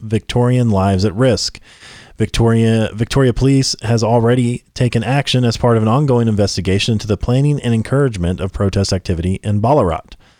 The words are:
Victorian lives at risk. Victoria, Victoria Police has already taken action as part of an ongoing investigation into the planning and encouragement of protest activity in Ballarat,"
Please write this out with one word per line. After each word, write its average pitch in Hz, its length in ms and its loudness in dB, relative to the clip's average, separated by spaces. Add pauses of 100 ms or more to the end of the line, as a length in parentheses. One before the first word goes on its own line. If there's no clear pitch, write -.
Victorian 120 720 0
lives 95 340 2
at 104 120 -2
risk. 127 420 0 (580)
Victoria, 113 800 2
Victoria 120 380 2
Police 135 500 0
has 113 220 0
already 120 580 0 (100)
taken 120 300 0
action 127 420 0
as 117 120 0
part 120 200 2
of 110 60 2
an 110 60 2
ongoing 123 400 2
investigation 98 640 0
into 107 160 -4
the 104 80 0
planning 139 440 0
and 117 140 -2
encouragement 113 640 -2
of 92 120 -6
protest 98 400 -2
activity 90 500 -2
in 104 160 -2
Ballarat," 104 560 0 (260)